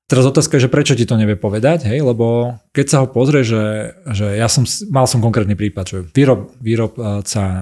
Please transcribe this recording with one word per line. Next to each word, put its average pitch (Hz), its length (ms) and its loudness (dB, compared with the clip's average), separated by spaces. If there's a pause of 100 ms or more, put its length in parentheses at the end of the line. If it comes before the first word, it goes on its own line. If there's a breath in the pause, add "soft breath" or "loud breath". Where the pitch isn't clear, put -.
Teraz 127 220 2
otázka 143 320 0
je, 127 100 4
že - 20 -4
prečo 139 240 2
ti 113 120 2
to 120 100 -2
nevie 107 200 2
povedať, 117 500 0
hej? 127 180 -2
Lebo 120 500 0 (160)
keď 139 180 -2
sa 147 120 2
ho 131 80 2
pozrie, 135 340 2
že, 110 220 0 (420)
že 104 300 -4
ja 113 120 0
som 127 160 2
s-, - 220 -4
mal 135 200 2
som 123 140 0
konkrétny 107 360 0
prípad, 98 300 -6
že 98 180 -10
výrob-, 127 540 0
výrobca 110 840 -4 (200)